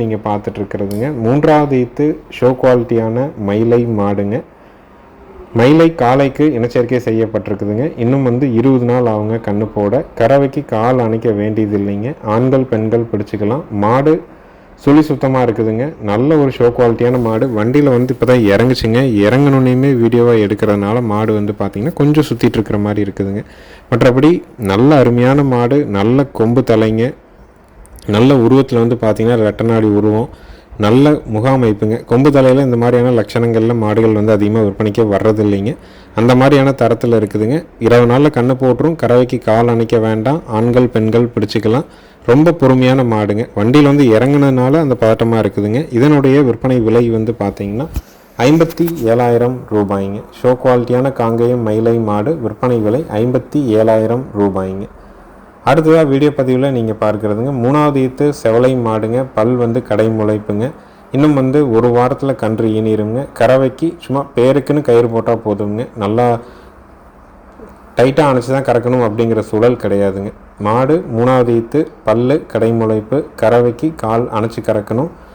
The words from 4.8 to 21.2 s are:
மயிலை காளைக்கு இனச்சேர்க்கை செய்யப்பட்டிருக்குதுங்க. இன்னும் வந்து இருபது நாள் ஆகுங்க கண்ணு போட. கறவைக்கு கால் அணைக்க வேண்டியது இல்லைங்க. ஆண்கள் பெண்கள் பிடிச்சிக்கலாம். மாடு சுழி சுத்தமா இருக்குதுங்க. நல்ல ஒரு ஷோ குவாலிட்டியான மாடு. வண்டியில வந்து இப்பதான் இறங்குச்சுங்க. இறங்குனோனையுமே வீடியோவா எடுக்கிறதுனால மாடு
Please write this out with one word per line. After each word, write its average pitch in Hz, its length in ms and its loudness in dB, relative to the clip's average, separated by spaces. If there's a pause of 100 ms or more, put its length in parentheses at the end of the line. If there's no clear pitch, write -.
மயிலை 156 280 4 (140)
காளைக்கு 135 440 0 (120)
இனச்சேர்க்கை 120 500 -2
செய்யப்பட்டிருக்குதுங்க. 107 800 -4 (180)
இன்னும் 131 260 0
வந்து 127 180 -2 (120)
இருபது 123 320 2
நாள் 123 220 0
ஆகுங்க 107 240 -4 (100)
கண்ணு 104 200 -4 (100)
போட. 107 260 -2 (160)
கறவைக்கு 139 420 2 (120)
கால் 120 340 0
அணைக்க 113 220 -2 (120)
வேண்டியது 107 380 -2
இல்லைங்க. 101 320 -6 (240)
ஆண்கள் 131 380 0
பெண்கள் 113 400 -2
பிடிச்சிக்கலாம். 104 500 -6 (220)
மாடு 139 280 2 (680)
சுழி 151 260 4
சுத்தமா 131 380 -2
இருக்குதுங்க. 110 380 -2 (240)
நல்ல 127 340 2
ஒரு 135 140 0
ஷோ 120 200 2
குவாலிட்டியான 120 500 0
மாடு. 113 200 0 (100)
வண்டியில 135 380 2
வந்து 123 200 0
இப்பதான் 120 380 2
இறங்குச்சுங்க. 117 480 2 (240)
இறங்குனோனையுமே 131 680 2 (100)
வீடியோவா 120 320 4 (120)
எடுக்கிறதுனால 104 680 0
மாடு 110 280 -2